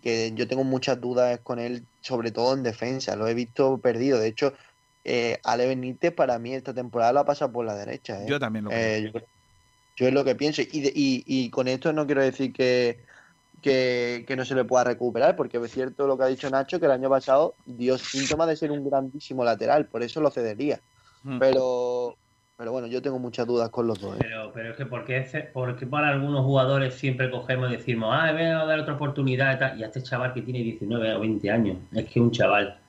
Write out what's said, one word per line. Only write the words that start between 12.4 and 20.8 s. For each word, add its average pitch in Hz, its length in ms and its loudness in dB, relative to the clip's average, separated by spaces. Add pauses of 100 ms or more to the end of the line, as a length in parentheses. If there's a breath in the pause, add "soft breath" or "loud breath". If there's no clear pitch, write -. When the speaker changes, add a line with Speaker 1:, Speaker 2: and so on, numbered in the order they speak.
Speaker 1:
que, 123 480 2 (600 loud breath)
que, 123 680 0
que 139 100 -4
no 127 80 -2
se 135 100 -4
le 127 100 4
pueda 123 200 4
recuperar, 123 520 2
porque 123 220 -2
es 117 120 -4
cierto 131 360 -2
lo 135 100 2
que 135 80 2
ha 131 40 4
dicho 131 200 -2
Nacho, 139 320 0
que 165 60 2
el 139 60 6
año 131 180 0
pasado 135 440 4 (120)
dio 123 320 0
síntomas 151 500 -2
de 156 80 0
ser 156 140 -4
un 143 180 -2
grandísimo 135 560 -2
lateral, 117 420 2
por 117 160 -6
eso 120 180 -6
lo 147 100 4
cedería. 120 500 -2 (440 soft breath)